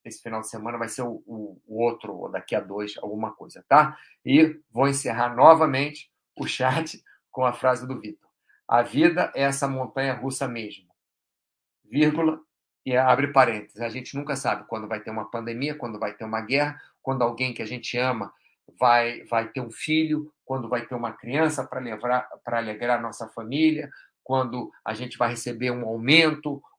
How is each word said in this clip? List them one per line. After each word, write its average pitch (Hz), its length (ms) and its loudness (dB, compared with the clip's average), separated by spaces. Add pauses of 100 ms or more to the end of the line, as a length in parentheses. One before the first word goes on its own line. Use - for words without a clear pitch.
esse 113 160 -16
final 110 200 -8
de - 80 -12
semana, 117 280 -8
vai 113 120 -6
ser - 120 -8
o, 117 240 -8
o, 107 400 -12
o 110 180 -2
outro, 113 300 -2
ou 92 160 -10
daqui - 260 -6
a 107 40 0
dois, 101 380 -8
alguma 104 360 -8
coisa, 90 340 -20
tá? 139 300 4 (280)
E 156 340 6 (120)
vou 135 160 2
encerrar 120 480 -2
novamente 143 760 6 (260)
o 123 100 -6
chat 131 560 -2 (280)
com 127 140 0
a 120 80 2
frase 127 340 0
do 127 120 -6
Vitor. - 300 -14 (380)
"A 120 140 6
vida 160 540 2
é 135 80 0
essa 139 240 0
montanha-russa 131 800 -4
mesmo, 113 400 -10 (960)
vírgula, 151 560 2 (460)
e 127 120 2
abre 131 340 4
parênteses. 113 480 2
A 117 100 -4
gente 110 260 -10
nunca 139 200 -4
sabe 107 320 -4
quando 107 200 -6
vai 107 120 -6
ter 110 100 -12
uma 107 200 -6
pandemia, 120 460 -6
quando 113 240 -10
vai 104 140 -4
ter 113 120 -12
uma 110 160 -4
guerra, 143 380 -2 (220)
quando 131 200 -2
alguém 123 320 -2
que 120 80 -10
a 110 40 -6
gente 120 320 -8
ama 120 360 -2 (460)
vai, 120 460 4
vai 117 240 -2
ter 127 120 -6
um 117 100 -8
filho, 156 640 -2 (100)
quando 123 240 -6
vai 117 180 -2
ter 123 100 -8
uma 117 180 -6
criança 143 520 -2
pra 135 140 -8
levar, 120 480 -2 (160)
pra 117 140 -2
alegrar 113 420 -2
a - 20 -8
nossa 113 280 -8
família, 147 600 0 (340)
quando 127 480 -2 (120)
a 110 100 -4
gente 127 240 -10
vai 120 120 2
receber 120 420 -4
um 123 140 -6
aumento, 139 760 2 (180)